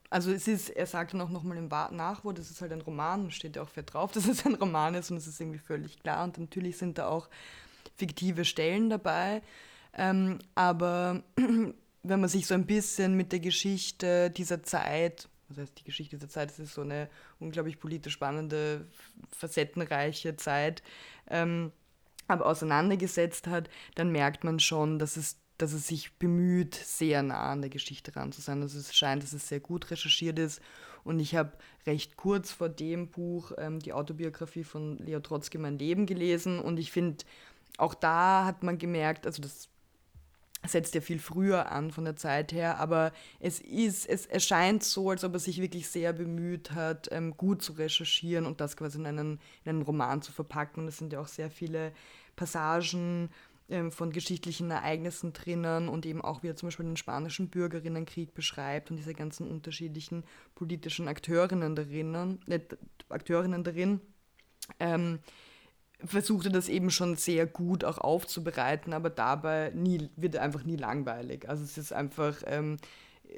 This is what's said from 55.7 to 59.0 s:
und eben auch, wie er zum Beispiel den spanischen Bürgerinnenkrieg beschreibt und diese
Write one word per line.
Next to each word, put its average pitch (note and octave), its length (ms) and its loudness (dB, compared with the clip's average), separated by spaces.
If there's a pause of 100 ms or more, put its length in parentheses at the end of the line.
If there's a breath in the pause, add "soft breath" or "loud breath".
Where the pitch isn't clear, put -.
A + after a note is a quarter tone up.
und D#3 180 -2
eben D#3+ 160 -4
auch, - 220 -4
wie E3+ 60 -4
er D#3 60 -4
zum E3+ 120 -6
Beispiel E3+ 180 -6
den E3 120 -4
spanischen D#3 520 -4
Bürgerinnenkrieg E3 840 -4
beschreibt D3 580 -4
und E3 60 -4
diese D#3 160 -6